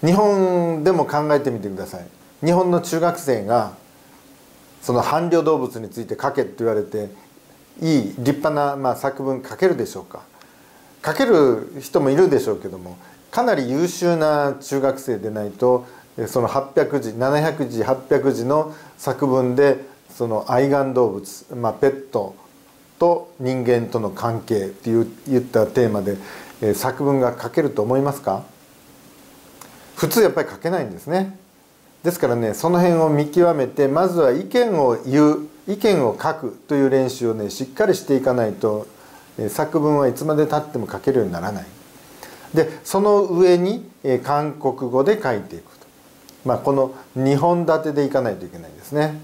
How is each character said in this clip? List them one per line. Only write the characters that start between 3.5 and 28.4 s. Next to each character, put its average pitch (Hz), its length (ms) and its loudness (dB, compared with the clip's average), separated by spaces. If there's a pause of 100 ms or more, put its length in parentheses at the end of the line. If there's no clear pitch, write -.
そ 127 100 -2
の 120 80 2
伴 165 300 0
侶 165 100 4
動 156 160 2
物 123 220 -6
に 107 100 -12
つ 117 100 -12
い 113 60 -8
て 107 160 -8
書 139 100 -2
け 135 120 -2
っ - 20 0
て - 140 -14
言 113 80 0
わ 110 80 2
れ 104 80 0
て、 104 260 -8 (720)
い 160 180 2
い、 - 20 0 (180)
立 127 140 0
派 147 180 -2
な、 143 240 0
ま 131 160 -2
あ、 113 40 0
作 139 280 -6
文 131 200 -4
書 - 140 -14
け 185 100 2
る 175 80 2
で 110 120 -4
し - 100 -12
ょ 92 40 -12
う - 40 -16
か。 - 160 -18 (840)
書 156 100 -2
け 269 120 0
る 139 560 4
人 - 180 -2
も 135 120 2
い 139 40 2
る 180 140 6
で 139 100 4
し 101 80 -2
ょ 107 60 0
う 95 40 -4
け 98 100 -12
ど 92 100 -12
も、 90 180 -16 (340)
か - 120 0
な 240 140 2
り 127 140 -4
優 151 180 0
秀 175 280 0
な 147 460 2
中 139 180 -4
学 135 200 0
生 117 180 -4
で 104 120 -6
な 107 140 -6
い 104 80 -6
と、 123 340 2 (320)
え、 113 100 -6
そ - 120 -2
の 113 80 0
八 139 280 -4
百 143 260 0
字、 110 140 -8
七 139 260 0
百 151 240 -2
字、 117 180 -4
八 131 140 0 (100)
百 135 240 2
字 117 140 -4
の 151 280 0 (240)
作 135 280 -4
文 127 300 2
で、 139 240 4 (360)
そ 120 120 -4
の 110 220 -2
愛 131 200 2
玩 135 240 0
動 123 160 4
物、 98 360 -12 (100)
ま 117 140 -2
あ、 107 40 -4
ペ 139 140 0
ッ 139 220 -2
ト 98 260 -6 (640)
と 170 400 0
人 127 260 -4
間 117 220 2
と 113 120 -4
の 104 120 -4
関 113 300 -4
係 104 240 -2
っ - 20 -8
て 98 240 -8
い 113 100 4
う、 113 60 0 (200)
い 131 100 2
っ 120 40 2
た 113 240 2
テ 120 220 2
ー - 20 0
マ 101 140 -2
で、 98 140 -4 (440)
え、 104 140 0
作 131 280 -4
文 139 160 2
が 123 220 2
書 120 80 -8
け 160 140 0
る 143 80 0
と 107 100 -4
思 123 160 0
い 135 60 2
ま 143 100 -2
す 139 80 -10
か？ - 220 -4 (1500)